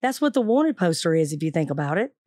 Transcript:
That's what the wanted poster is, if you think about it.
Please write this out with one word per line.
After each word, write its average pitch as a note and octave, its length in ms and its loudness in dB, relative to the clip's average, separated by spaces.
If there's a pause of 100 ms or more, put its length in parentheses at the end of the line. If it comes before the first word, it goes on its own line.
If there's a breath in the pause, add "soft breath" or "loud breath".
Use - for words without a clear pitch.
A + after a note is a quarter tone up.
That's B3+ 220 -2
what D4 100 2
the C4+ 80 2
wanted B3+ 380 2
poster E3 360 0
is, D#3 200 0
if D3+ 80 -6
you D#3+ 80 -2
think D3+ 200 -2
about D3 280 -2
it. C4 160 -4 (120)